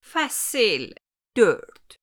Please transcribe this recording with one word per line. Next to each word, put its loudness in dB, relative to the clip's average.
Fəsil -4
dörd. 0